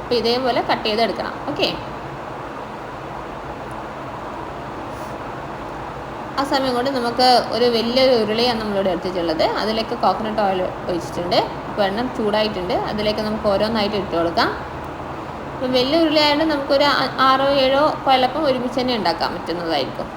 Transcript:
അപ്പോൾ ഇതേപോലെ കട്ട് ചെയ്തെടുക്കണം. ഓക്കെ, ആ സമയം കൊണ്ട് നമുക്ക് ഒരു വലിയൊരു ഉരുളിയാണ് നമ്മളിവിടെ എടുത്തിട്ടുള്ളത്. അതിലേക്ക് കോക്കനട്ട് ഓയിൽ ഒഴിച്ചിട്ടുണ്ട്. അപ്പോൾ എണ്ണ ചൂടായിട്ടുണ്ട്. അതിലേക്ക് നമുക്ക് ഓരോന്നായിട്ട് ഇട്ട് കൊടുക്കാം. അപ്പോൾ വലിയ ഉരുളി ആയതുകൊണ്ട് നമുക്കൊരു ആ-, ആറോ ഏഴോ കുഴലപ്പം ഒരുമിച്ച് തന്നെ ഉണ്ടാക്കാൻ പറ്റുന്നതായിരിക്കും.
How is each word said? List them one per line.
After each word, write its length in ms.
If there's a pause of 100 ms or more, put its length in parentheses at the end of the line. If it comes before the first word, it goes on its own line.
അപ്പോൾ 180
ഇതേപോലെ 480
കട്ട് 180
ചെയ്തെടുക്കണം. 460 (160)
ഓക്കെ, 180 (4000)
ആ 120
സമയം 260
കൊണ്ട് 200
നമുക്ക് 300 (280)
ഒരു 200
വലിയൊരു 460
ഉരുളിയാണ് 400
നമ്മളിവിടെ 320
എടുത്തിട്ടുള്ളത്. 520 (160)
അതിലേക്ക് 420
കോക്കനട്ട് 420
ഓയിൽ 160 (280)
ഒഴിച്ചിട്ടുണ്ട്. 500 (300)
അപ്പോൾ 180
എണ്ണ 180 (120)
ചൂടായിട്ടുണ്ട്. 580 (160)
അതിലേക്ക് 360
നമുക്ക് 260
ഓരോന്നായിട്ട് 500
ഇട്ട് 160
കൊടുക്കാം. 300 (1040)
അപ്പോൾ 260
വലിയ 260
ഉരുളി 200
ആയതുകൊണ്ട് 280
നമുക്കൊരു 400
ആ-, 180 (180)
ആറോ 200 (160)
ഏഴോ 180 (220)
കുഴലപ്പം 440
ഒരുമിച്ച് 320
തന്നെ 200
ഉണ്ടാക്കാൻ 340
പറ്റുന്നതായിരിക്കും. 800